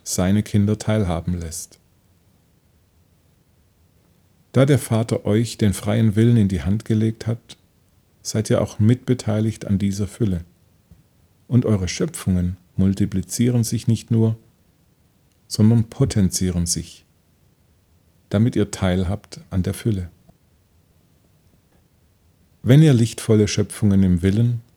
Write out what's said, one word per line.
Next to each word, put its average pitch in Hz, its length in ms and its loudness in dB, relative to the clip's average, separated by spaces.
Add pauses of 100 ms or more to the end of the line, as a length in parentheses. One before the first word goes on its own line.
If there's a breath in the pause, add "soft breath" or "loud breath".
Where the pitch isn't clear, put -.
seine 98 380 0
Kinder 104 360 0
teilhaben 90 640 -2
lässt. - 380 -14 (2750)
Da 131 140 4
der 139 120 4
Vater 113 460 -2
euch 110 320 0
den 104 160 2
freien 107 440 0
Willen 120 200 4
in 104 120 4
die 90 140 -2
Hand 98 220 -2
gelegt 110 420 -2
hat, - 300 -10 (640)
seid - 300 -4
ihr 123 100 2
auch - 180 -4
mitbeteiligt 110 840 0
an 98 140 -2
dieser 98 280 -2
Fülle. 92 380 -4 (1040)
Und 123 160 2
eure 95 240 0
Schöpfungen 92 720 -2 (180)
multiplizieren 101 880 0
sich 113 240 -6
nicht 113 220 -2
nur, 113 260 2 (1080)
sondern 110 380 2
potenzieren 92 800 -2
sich, - 380 -8 (1300)
damit 113 260 2
ihr 101 140 0
teilhabt 95 720 -4 (100)
an 95 120 -2
der 98 120 -4
Fülle. 92 360 -4 (2500)
Wenn 135 200 6
ihr 151 120 6
lichtvolle 110 520 0
Schöpfungen 98 560 0
im 90 200 2
Willen, 117 400 0 (140)